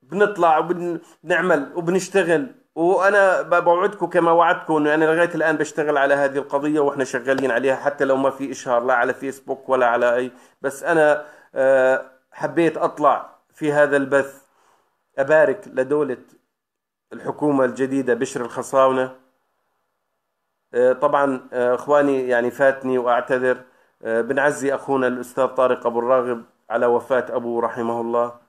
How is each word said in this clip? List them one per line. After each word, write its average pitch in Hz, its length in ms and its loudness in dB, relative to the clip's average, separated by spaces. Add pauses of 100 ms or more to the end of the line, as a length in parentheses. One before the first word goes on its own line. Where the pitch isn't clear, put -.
بنطلع 175 560 2
وبن-، 170 420 -4 (220)
بنعمل 165 540 0
وبنشتغل، 175 800 -2 (200)
وأنا 185 680 2
ب-، 170 220 0
بوعدكم 175 420 0
كما 170 260 2
وعدكم 170 440 2
إنه 147 180 2
أنا 160 100 2
لغاية 170 300 2
الآن 156 220 0
بشتغل 147 420 -2
على 139 160 2
هذه 139 240 0
القضية، 147 420 -2
وإحنا 139 240 0
شغالين 127 460 -2
عليها 127 260 0
حتى 143 280 -2
لو 135 120 2
ما 135 140 0
في 135 200 -10
إشهار 123 340 -2
لا 127 100 2
على 123 200 0
فيسبوك 135 540 -10
ولا 127 180 2
على 120 300 2
أي. 127 160 -4 (300)
بس 139 200 -8
أنا، 151 440 2 (280)
آه، 131 560 2 (220)
حبيت 156 440 -2
أطلع 143 580 0 (200)
في 151 180 -4
هذا 143 240 4
البث 139 460 0 (760)
أبارك 143 500 2
لدولة 131 560 -4 (880)
الحكومة 139 520 -2
الجديدة 127 500 -2
بشر 127 260 -6
الخصاونة. 131 760 0 (1600)
آه، 127 180 2
طبعا، 139 600 0
آه، 123 220 0
إخواني، 139 540 0
يعني، 120 220 0
فاتني 131 480 0
وأعتذر. 123 640 0 (400)
آه، 113 180 -2
بنعزي 139 540 0
أخونا 131 320 -2
الأستاذ 123 400 -2
طارق 127 400 0
أبو 117 120 -2
الراغب 120 460 0 (260)
على 120 160 0
وفاة 120 440 0
أبوه 120 320 -4
رحمه 117 380 -4
الله. 120 480 -4